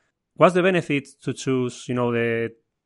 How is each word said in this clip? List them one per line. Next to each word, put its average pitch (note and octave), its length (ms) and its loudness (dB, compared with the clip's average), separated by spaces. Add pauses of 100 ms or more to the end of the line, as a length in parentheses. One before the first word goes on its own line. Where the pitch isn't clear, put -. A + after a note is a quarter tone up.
(360)
What's E3+ 180 4
the F3+ 80 2
benefit E3 460 0 (140)
to C3+ 100 -4
choose, B2+ 560 -4
you B2+ 80 -4
know, A#2+ 160 0
the, A#2 400 -2 (340)